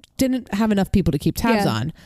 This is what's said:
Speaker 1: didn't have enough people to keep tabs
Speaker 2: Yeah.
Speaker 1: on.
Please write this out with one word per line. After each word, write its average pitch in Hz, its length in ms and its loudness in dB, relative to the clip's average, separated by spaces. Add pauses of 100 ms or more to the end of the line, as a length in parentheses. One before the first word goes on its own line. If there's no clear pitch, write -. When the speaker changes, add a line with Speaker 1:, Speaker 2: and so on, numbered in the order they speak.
(160)
Speaker 1:
didn't 254 360 -2
have 214 180 0
enough 196 200 0
people 180 200 2
to 151 80 0
keep - 160 -2
tabs 226 300 0
Speaker 2:
Yeah. 131 80 0
Speaker 1:
on. 113 200 -4 (120)